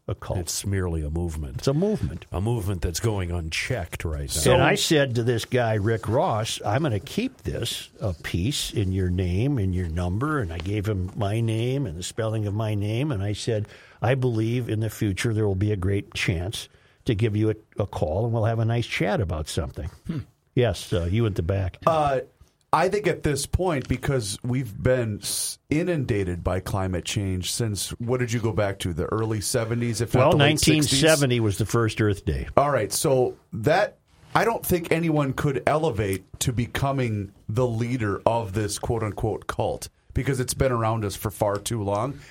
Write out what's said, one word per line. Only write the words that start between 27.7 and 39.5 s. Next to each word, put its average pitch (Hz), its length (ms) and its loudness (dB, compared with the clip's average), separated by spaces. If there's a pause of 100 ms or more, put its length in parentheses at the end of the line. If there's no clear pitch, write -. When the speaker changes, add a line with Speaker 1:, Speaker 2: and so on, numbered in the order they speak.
Speaker 4:
what 120 180 -2
did 120 140 -2
you 120 80 -2
go 110 120 0
back 98 260 0
to, 90 160 -4
the 80 180 -2
early 110 300 -2
seventies, 117 580 -2
if 113 140 0
Speaker 1:
Well, 131 180 6
Speaker 4:
not - 60 6
the 143 60 6
late 147 160 4
sixties? 156 320 4 (100)
Speaker 1:
nineteen 156 80 6
seventy 135 300 4
was 107 180 2
the 107 80 0
first 117 340 0
Earth 104 240 2
Day. 69 320 -2
Speaker 4:
All 143 140 6
right, 113 200 0
so 127 460 2 (160)
that, 151 460 2 (360)
I 180 120 6
don't 226 180 0
think 170 260 0
anyone 151 440 2
could 143 320 0
elevate 113 580 2 (160)
to - 140 0
becoming 117 800 -2 (140)
the 123 200 2
leader 117 580 -2
of 110 300 0
this 104 240 -2
quote-unquote 110 680 -4
cult, - 440 -4 (240)